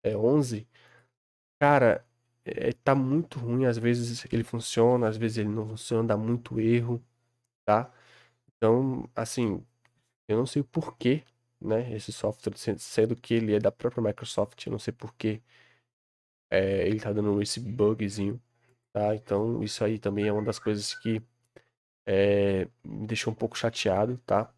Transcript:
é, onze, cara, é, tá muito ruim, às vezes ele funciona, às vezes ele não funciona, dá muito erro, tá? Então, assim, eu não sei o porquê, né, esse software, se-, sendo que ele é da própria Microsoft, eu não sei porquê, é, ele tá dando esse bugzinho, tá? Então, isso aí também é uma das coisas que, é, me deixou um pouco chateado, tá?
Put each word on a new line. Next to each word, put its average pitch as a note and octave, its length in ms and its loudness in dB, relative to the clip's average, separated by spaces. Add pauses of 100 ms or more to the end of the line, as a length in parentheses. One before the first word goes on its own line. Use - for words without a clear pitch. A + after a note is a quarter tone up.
é, G#2+ 140 0
onze, A#2+ 500 2 (920)
cara, C#3 440 4 (400)
é, - 280 -4
tá - 220 2
muito C#3 440 0
ruim, A#2+ 280 0
às A#2 120 2
vezes A#2+ 540 0
ele A2+ 100 0
funciona, A#2+ 640 2
às G#2+ 100 -2
vezes A2+ 220 -2
ele G#2 120 -2
não G#2+ 180 -4
funciona, A2+ 400 -2
dá G#2+ 80 4
muito A#2+ 420 -2
erro, A#2+ 420 2 (640)
tá? G#2+ 280 2 (640)
Então, B2 580 2
assim, A#2 500 -2 (640)
eu G#2+ 120 0
não B2+ 80 0
sei C#3+ 160 -2
o - 20 -4
porquê, - 580 -2 (380)
né, A2+ 320 -2
esse G#2 200 -10
software, - 440 -6
se-, G2+ 220 -4
sendo A2+ 380 0
que - 180 -4
ele A2 180 2
é G#2+ 60 2
da G#2+ 140 2
própria - 300 -4
Microsoft, G#2+ 600 -4
eu B2 60 -8
não A2 80 -4
sei A2 160 -6
porquê, A2 480 -6 (1080)
é, F#2+ 360 2
ele G#2+ 140 0
tá G#2+ 120 -6
dando G#2 300 2
esse A2 180 -4
bugzinho, G#2 800 0 (540)
tá? G#2+ 200 0
Então, G#2+ 480 -2
isso - 220 -4
aí A2 140 0
também G#2 280 -2
é G#2 60 0
uma G#2+ 120 0
das A2 140 -4
coisas G#2 360 -4
que, A2 260 -2 (840)
é, G2+ 600 2 (160)
me G#2+ 240 -10
deixou A2+ 260 -4
um - 40 -8
pouco - 220 -4
chateado, A2+ 680 0
tá? G#2 340 0